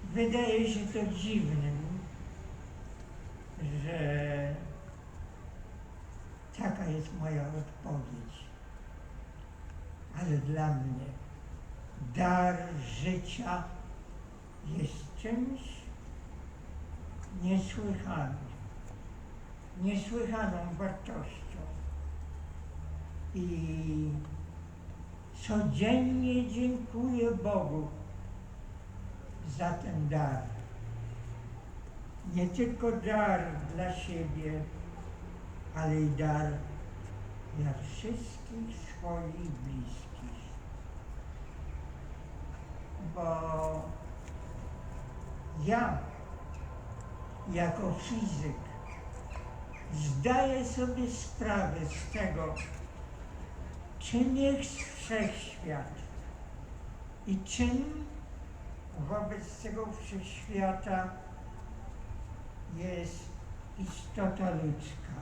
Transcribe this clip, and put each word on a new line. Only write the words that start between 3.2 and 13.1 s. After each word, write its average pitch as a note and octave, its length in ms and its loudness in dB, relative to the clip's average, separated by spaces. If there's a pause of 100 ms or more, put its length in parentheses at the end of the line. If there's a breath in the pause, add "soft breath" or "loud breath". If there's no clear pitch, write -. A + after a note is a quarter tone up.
że D3 720 2 (2000)
taka G3 280 2
jest D#3 240 2 (100)
moja D3+ 220 2
odpowiedź. C#3 1040 -4 (1700)
Ale D#3 180 6
dla D3+ 360 4
mnie C3 320 0 (1080)
dar F3+ 400 8 (460)
życia F3+ 600 0 (1040)